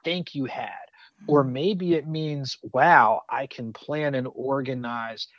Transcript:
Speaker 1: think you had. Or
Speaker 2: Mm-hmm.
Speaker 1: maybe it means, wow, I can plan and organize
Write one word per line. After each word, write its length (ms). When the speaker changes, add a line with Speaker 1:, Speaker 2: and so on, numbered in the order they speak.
Speaker 1:
think 320
you 100
had. 240
Or 180
Speaker 2:
Mm-hmm. 100
Speaker 1:
maybe 420
it 120
means, 520
wow, 500
I 160
can 260
plan 400
and 220
organize 920